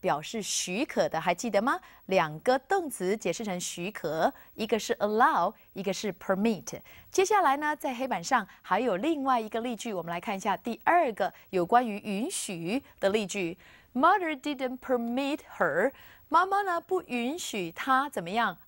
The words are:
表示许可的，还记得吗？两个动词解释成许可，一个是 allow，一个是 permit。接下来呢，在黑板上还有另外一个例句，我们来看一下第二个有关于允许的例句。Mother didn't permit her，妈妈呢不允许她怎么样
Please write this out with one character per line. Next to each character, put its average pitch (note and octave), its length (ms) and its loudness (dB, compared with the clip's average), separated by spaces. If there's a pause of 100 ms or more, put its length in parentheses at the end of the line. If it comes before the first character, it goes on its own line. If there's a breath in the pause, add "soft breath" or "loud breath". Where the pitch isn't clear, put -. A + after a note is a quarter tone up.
表 D#3 200 0
示 G#3+ 220 -8
许 F#3 420 -2
可 F3+ 240 0
的， D#3+ 100 -2
还 E3+ 140 0
记 G3+ 160 -2
得 G3+ 140 2
吗？ D4 160 0 (280 loud breath)
两 D#3+ 340 2
个 B3+ 180 4
动 F4 320 0
词 F#3+ 260 -2
解 F#3+ 160 -2
释 A3+ 120 -4
成 F#3 140 -4
许 F3 300 -6
可， E3 420 0 (240 loud breath)
一 A3 120 -4
个 A3+ 100 0
是 G#3+ 200 -2
allow， G#3+ 580 2 (200 soft breath)
一 G3 80 -8
个 F#3+ 100 -2
是 G3 220 -4
permit。 G3 680 -2 (320 loud breath)
接 F#4+ 120 4
下 G4+ 160 4
来 C#4+ 160 4
呢， D4+ 180 -2
在 C#4+ 200 -4
黑 B3 120 -4
板 G#3 160 -4
上 G#3+ 240 2 (160 loud breath)
还 F#3+ 180 2
有 A#3 160 2
另 C#4+ 260 0
外 C4 180 2
一 G#3+ 80 -6
个 A3+ 120 -4
例 A#3+ 160 -4
句， A3 180 -6
我 F3 80 -4
们 E3+ 80 -8
来 F3 100 -4
看 G3+ 160 -4
一 F#3+ 40 -6
下 F#3+ 160 0
第 A3+ 260 -6
二 D#4+ 300 4
个 F#3+ 200 -2 (180 loud breath)
有 F3+ 140 2
关 A#3+ 220 6
于 G3+ 140 -4
允 G#3+ 280 -4
许 G3 540 -4 (160 loud breath)
的 G3 120 2
例 G#3+ 140 0
句。 F3+ 320 -4 (380 loud breath)
Mother D#4+ 440 4
didn't C4 420 -4
permit B3+ 580 -2 (180)
her， F3+ 360 2 (360 loud breath)
妈 E4+ 160 6
妈 G4 180 0
呢 F4 180 0
不 F4+ 220 -2
允 B3 360 -4
许 F#3 320 -6
她 C4+ 400 0
怎 G#3 100 -6
么 E3+ 80 -8
样 G#3 400 -2